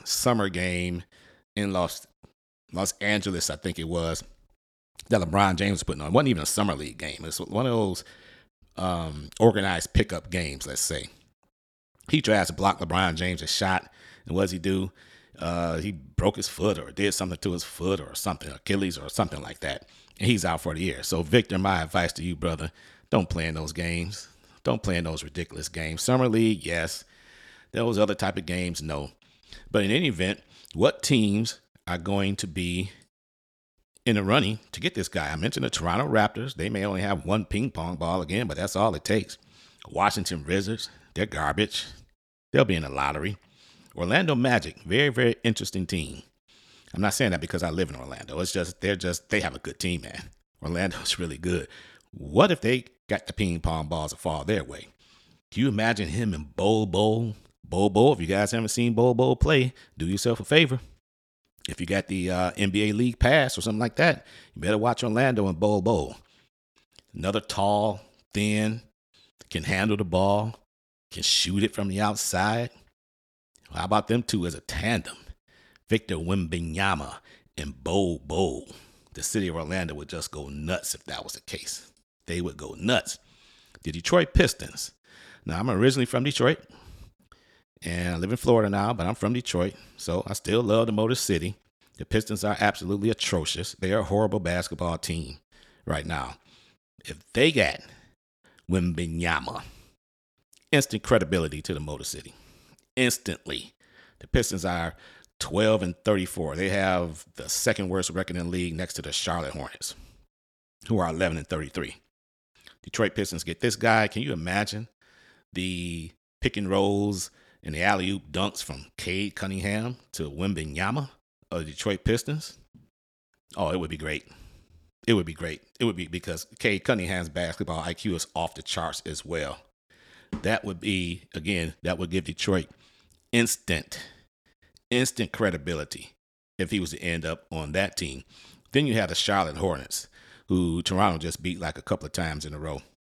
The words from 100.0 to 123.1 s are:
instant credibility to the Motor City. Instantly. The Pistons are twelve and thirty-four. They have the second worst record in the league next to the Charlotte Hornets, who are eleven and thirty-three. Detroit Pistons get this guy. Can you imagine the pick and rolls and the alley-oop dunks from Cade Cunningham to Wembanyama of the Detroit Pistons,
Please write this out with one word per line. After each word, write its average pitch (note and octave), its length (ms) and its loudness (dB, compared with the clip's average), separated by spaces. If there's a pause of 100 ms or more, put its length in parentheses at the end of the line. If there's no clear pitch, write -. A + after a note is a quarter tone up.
instant C3+ 320 4
credibility D#2+ 600 2
to - 100 -4
the D2 80 -4
Motor D2 240 -8
City. - 300 -10 (600)
Instantly. - 800 -2 (440)
The - 80 -20
Pistons G2 400 0
are E2+ 300 -2 (420)
twelve G#2+ 440 2
and F2+ 120 -2 (100)
thirty-four. F#2 520 0
They F#2+ 120 0
have F#2 560 0 (120)
the - 120 -12
second G2+ 400 0
worst F#2 220 -2
record F2 260 -4
in F2 80 -4
the E2+ 60 -6
league F2 240 -2
next E2+ 200 -6
to - 80 -8
the D2 100 -10
Charlotte E2 420 -2
Hornets, - 400 -10 (920)
who A2+ 100 2
are F2 100 2
eleven E2 300 0
and D2 80 -8
thirty-three. D2+ 480 -6 (880)
Detroit - 320 0
Pistons F2+ 300 -4
get E2 160 -8
this A2+ 160 0
guy. A2 320 4
Can A2 140 -6
you C#3 100 -4
imagine G2+ 560 -4 (640)
the F2 580 -6 (300)
pick - 160 -2
and G2+ 120 -4
rolls G2+ 640 2 (380)
and D2+ 60 -6
the D#2+ 80 -2
alley-oop F#2+ 500 0
dunks G2 320 -4
from C#2 220 -12 (100)
Cade F#2+ 380 -4
Cunningham G2+ 640 -4 (140)
to D2+ 180 -6
Wembanyama F#2 800 -4 (400)
of E2+ 80 -4
the D#2+ 80 -6
Detroit F#2 360 -4
Pistons, C#3+ 540 -2 (1040)